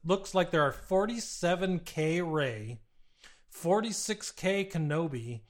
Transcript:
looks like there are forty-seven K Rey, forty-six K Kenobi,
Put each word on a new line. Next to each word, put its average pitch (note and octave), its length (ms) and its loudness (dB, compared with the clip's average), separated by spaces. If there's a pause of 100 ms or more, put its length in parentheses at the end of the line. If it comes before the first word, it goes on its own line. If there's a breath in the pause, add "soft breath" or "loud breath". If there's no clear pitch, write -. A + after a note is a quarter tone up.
looks F#3+ 320 0
like F3+ 160 4
there D#3+ 120 4
are C#3 80 4
forty-seven F#3 1080 0
K D#3+ 420 0
Rey, B2 600 -2 (680 soft breath)
forty-six G#3 840 0
K F#3+ 340 0
Kenobi, D3 840 -2